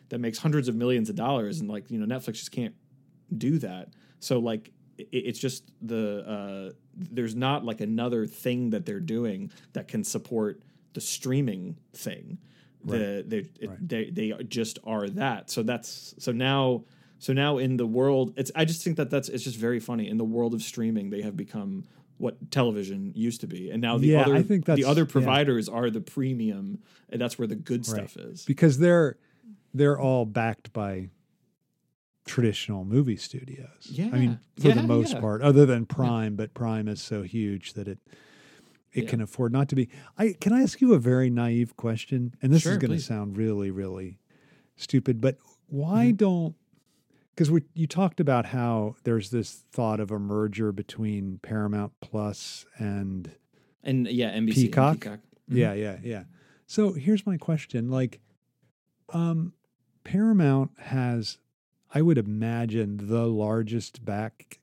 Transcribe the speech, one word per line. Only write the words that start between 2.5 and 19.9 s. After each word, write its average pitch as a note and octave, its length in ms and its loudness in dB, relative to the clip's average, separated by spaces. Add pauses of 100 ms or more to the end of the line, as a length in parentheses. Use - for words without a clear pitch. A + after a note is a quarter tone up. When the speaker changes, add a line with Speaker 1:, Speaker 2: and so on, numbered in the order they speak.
Speaker 1:
can't A#2 220 -6 (640)
do C#3 220 0
that. F#2 300 -10 (300)
So, B2+ 200 -2
like, A2+ 320 -4 (280)
i-, - 120 -18
it's B2 260 -4
just - 340 -8 (120)
the, A2 440 -4
uh, G2 460 -10 (220)
there's A2+ 400 -6
not, C3 280 -2
like, A2+ 160 -6
another A2+ 460 -2
thing B2 460 -2
that G2 160 -4
they're G2+ 120 -6
doing G2+ 520 -4 (220)
that - 140 -10
can G#2+ 160 -6
support G#2+ 600 -6 (300)
the A#2 80 -12
streaming B2+ 760 -4 (160)
thing. - 460 -12 (440)
Speaker 2:
Right. G#2 140 -4
Speaker 1:
The, G2+ 300 -4
they, A2 100 -4 (220)
it, G#2 100 -10
Speaker 2:
Right. G#2 200 -10
Speaker 1:
they, A2+ 200 -4
they A2 380 -6
just A2+ 360 -6
are G#2+ 260 -4
that. G#2 420 -4
So A#2+ 100 -4
that's, - 560 -6
so - 140 -4
now B2+ 540 0 (360)
so C3+ 120 -2
now C#3 260 2
in C3 180 0
the A#2+ 80 0
world, B2+ 500 2
it's, C3 200 -4
I D#3+ 100 2
just E3 180 -2
think E3 140 -2
that C#3+ 140 -2
that's, C#3 180 -2
it's A2+ 140 -6
just B2 120 -6
very A#2 240 -2
funny. A2 300 -4